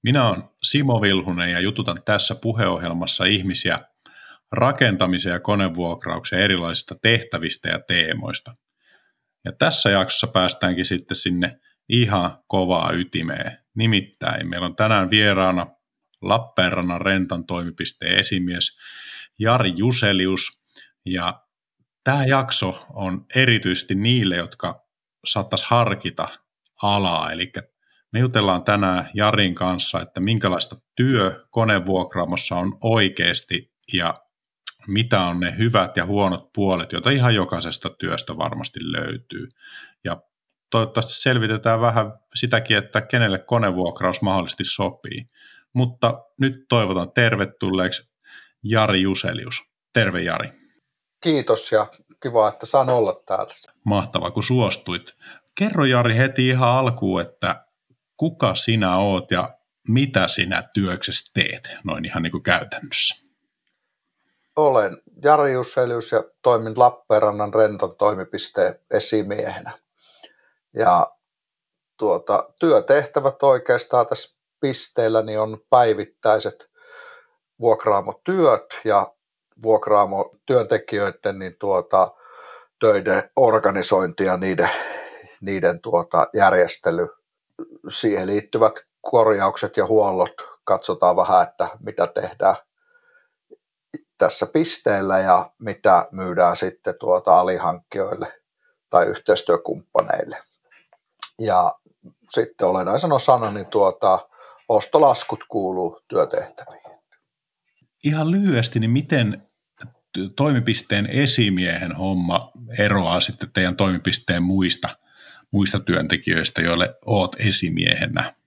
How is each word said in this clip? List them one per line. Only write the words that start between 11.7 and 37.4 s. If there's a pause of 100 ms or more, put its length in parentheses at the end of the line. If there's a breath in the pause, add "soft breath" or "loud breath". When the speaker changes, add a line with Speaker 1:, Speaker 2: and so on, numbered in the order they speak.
Speaker 1:
ihan
kovaa
ytimeen. (160)
Nimittäin
meillä
on
tänään
vieraana (560)
Lappeenrannan
Rentan
toimipisteen
esimies (600 loud breath)
Jari
Juselius. (420 soft breath)
Ja (640)
tämä
jakso
on (100)
erityisesti
niille,
jotka (380)
saattaisi
harkita (540)
alaa.
Elikkä (500)
me
jutellaan
tänään
Jarin
kanssa,
että
minkälaista (180)
työ
konevuokraamossa
on
oikeasti (200)
ja (720)
mitä
on
ne
hyvät
ja
huonot
puolet,
joita
ihan
jokaisesta